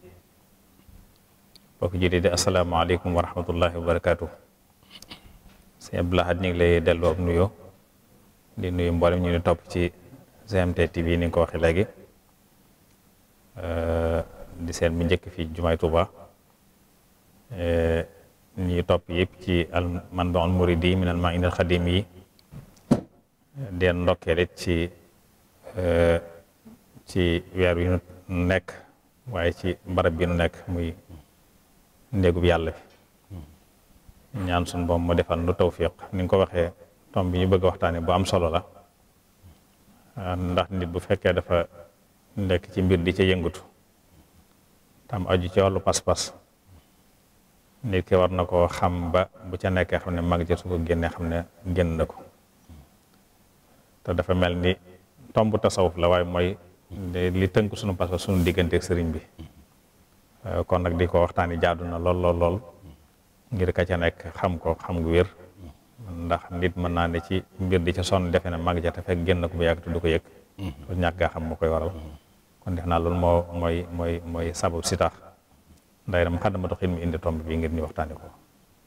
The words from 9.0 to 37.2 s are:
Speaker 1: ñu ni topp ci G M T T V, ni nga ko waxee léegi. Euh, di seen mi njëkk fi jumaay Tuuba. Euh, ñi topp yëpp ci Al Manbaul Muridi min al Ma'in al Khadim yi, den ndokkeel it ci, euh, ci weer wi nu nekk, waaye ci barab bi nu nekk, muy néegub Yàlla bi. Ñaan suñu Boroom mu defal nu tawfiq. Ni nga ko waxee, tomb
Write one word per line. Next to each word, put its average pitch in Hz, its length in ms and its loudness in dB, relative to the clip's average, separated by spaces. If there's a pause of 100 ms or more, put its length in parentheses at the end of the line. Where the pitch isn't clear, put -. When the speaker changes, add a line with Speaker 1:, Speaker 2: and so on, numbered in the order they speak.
Speaker 1:
ñu 87 100 0
ni 85 80 0
topp 87 260 0
ci 87 240 -2 (560)
G 104 140 -8
M 90 140 0
T 85 120 2
T 87 140 -6
V, 85 160 2
ni 85 80 0
nga 80 80 -2
ko 85 80 2
waxee 82 160 -2
léegi. 82 280 2 (1700)
Euh, 82 640 -2 (380)
di 85 140 -8
seen 85 200 0
mi 85 120 0
njëkk 87 280 0
fi 82 220 -6
jumaay 85 220 0
Tuuba. 85 300 2 (1500)
Euh, 82 460 0 (560)
ñi 90 240 0
topp - 260 0
yëpp 90 220 0 (100)
ci 87 320 2
Al 87 300 -2 (100)
Manbaul 87 380 2
Muridi 90 440 4
min 92 120 2
al 87 100 0
Ma'in 87 260 0
al 87 80 2
Khadim 87 360 0
yi, 90 180 0 (1700)
den 87 320 2
ndokkeel 87 360 2
it 87 160 0
ci, 85 320 0 (880)
euh, 85 420 2 (880)
ci 87 340 0 (140)
weer 90 200 2
wi 87 120 0
nu 90 100 2 (320)
nekk, 90 420 -2 (600)
waaye 87 200 -2
ci 90 240 -4 (120)
barab 90 260 2
bi 82 140 -2
nu 87 80 0
nekk, 85 180 0 (140)
muy 85 260 -4 (1160)
néegub 87 320 2
Yàlla 82 280 2
bi. - 100 -12 (1700)
Ñaan 87 180 2
suñu 87 220 -4
Boroom 85 200 2
mu 87 60 2
defal 87 260 2
nu 85 140 0
tawfiq. 85 380 0 (220)
Ni 92 100 -2
nga 87 60 -2
ko 101 100 4
waxee, 87 320 0 (400)
tomb 92 200 -2